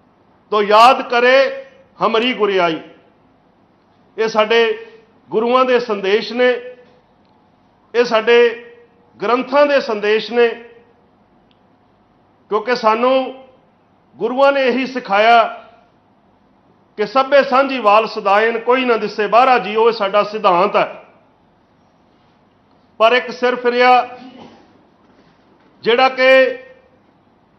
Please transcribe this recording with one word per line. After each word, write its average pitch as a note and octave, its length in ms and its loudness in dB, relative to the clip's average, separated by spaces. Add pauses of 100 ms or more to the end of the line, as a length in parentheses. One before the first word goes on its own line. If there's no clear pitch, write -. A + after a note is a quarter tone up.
(500)
ਤੋ G#3+ 120 0
ਯਾਦ A#3 480 4
ਕਰੇ B3 260 2 (640)
ਹਮਰੀ A3 360 -2
ਗੁਰਿਆਈ।" F#3 460 -2 (1400)
ਇਹ A3 100 -2
ਸਾਡੇ A3 320 0 (720)
ਗੁਰੂਆਂ A#3+ 340 0
ਦੇ B3+ 160 0
ਸੰਦੇਸ਼ G#3 520 -4
ਨੇ, B3 180 0 (1400)
ਇਹ A#3+ 100 2
ਸਾਡੇ A#3 340 2 (840)
ਗ੍ਰੰਥਾਂ C4 440 0
ਦੇ C#4 140 0
ਸੰਦੇਸ਼ G#3+ 520 -4
ਨੇ, A#3+ 160 2 (2000)
ਕਿਉਂਕਿ A3 260 -4
ਸਾਨੂੰ B3 640 -2 (760)
ਗੁਰੂਆਂ B3+ 360 0
ਨੇ C#4 140 -2
ਇਹੀ B3 200 -2
ਸਿਖਾਇਆ A3+ 580 2 (1500)
ਕਿ G#3 80 -4
"ਸਭੇ C4+ 360 2
ਸਾਂਝੀਵਾਲ B3 640 0
ਸਦਾਇਨ, G#3+ 520 -2
ਕੋਈ B3 260 -2
ਨਾ A#3 120 0
ਦਿਸੇ G#3 300 -4
ਬਾਹਰਾ B3 320 4
ਜੀਓ", A3 300 -2
ਇਹ A3+ 40 0
ਸਾਡਾ G#3 300 -2
ਸਿਧਾਂਤ G3+ 540 0
ਹੈ। - 280 -4 (2000)
ਪਰ A3+ 120 4
ਇੱਕ B3 180 -2
ਸਿਰ B3 260 -4
ਫਿਰਿਆ B3 640 0 (1600)
ਜਿਹੜਾ B3 260 2
ਕਿ C4 500 2 (1000)